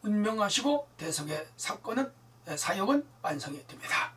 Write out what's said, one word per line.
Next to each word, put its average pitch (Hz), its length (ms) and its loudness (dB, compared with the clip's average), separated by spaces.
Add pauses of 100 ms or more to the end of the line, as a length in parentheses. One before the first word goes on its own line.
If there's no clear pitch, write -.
운명하시고 214 920 2
대속의 156 600 -4
사건은, 233 560 -4 (440)
사역은 202 500 2 (160)
완성이 143 440 -6
됩니다. - 500 -4